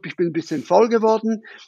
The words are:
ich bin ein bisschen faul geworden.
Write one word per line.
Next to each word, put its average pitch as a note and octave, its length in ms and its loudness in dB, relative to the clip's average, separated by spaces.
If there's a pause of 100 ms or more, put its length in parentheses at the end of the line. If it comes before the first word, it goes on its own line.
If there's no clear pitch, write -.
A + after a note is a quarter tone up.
ich - 100 -14
bin F3 140 -2
ein D#3+ 40 -8
bisschen D3+ 300 -6
faul G#3+ 260 4
geworden. A3 540 0 (260)